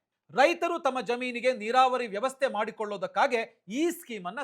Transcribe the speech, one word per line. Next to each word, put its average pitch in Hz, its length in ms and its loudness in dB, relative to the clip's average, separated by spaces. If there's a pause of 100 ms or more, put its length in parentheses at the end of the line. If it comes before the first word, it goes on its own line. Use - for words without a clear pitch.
(320)
ರೈತರು 330 480 2
ತಮ್ಮ 254 220 0
ಜಮೀನಿಗೆ 247 520 -2
ನೀರಾವರಿ 247 540 2
ವ್ಯವಸ್ಥೆ 254 400 -2
ಮಾಡಿಕೊಳ್ಳೋದಕ್ಕಾಗಿ 214 1200 -2
ಈ 294 240 0
ಸ್ಕೀಮ್ 208 340 -10
ಅನ್ನ 208 180 -8